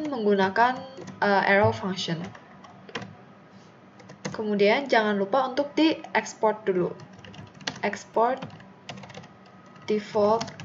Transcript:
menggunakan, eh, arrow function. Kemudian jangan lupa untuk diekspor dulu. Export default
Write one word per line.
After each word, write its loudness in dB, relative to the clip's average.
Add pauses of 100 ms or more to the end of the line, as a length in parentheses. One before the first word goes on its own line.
menggunakan, 2 (400)
eh, 2
arrow 4
function. -6 (2250)
Kemudian 4
jangan 2
lupa 2
untuk -2
diekspor 0
dulu. 0 (880)
Export -2 (1500)
default 2 (200)